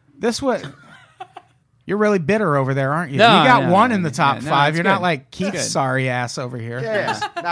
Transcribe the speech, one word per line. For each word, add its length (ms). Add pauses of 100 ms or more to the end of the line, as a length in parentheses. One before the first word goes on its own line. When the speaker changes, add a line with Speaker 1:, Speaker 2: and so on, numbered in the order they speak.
(180)
Speaker 1:
this 240
was. 200 (1200)
You're 100
really 220
bitter 380
over 180
there, 180
aren't 180
you? 80
Speaker 2:
No, 200
Speaker 1:
You 100
got 160
Speaker 2:
no, 80
Speaker 1:
one 160
Speaker 2:
no, 80
Speaker 1:
in 60
the 80
Speaker 2:
no, 40
Speaker 1:
top 280
Speaker 2:
no, 80
Speaker 1:
five. 200
Speaker 2:
it's 60
Speaker 1:
You're 80
not 140
Speaker 2:
good. 40
Speaker 1:
like 260
Speaker 2:
It's 100
Speaker 1:
Keith's 140
Speaker 2:
good. 100
Speaker 1:
sorry 480
ass 260
over 220
here. 220
Speaker 3:
Yeah, 420
yeah. 140
Nah, 160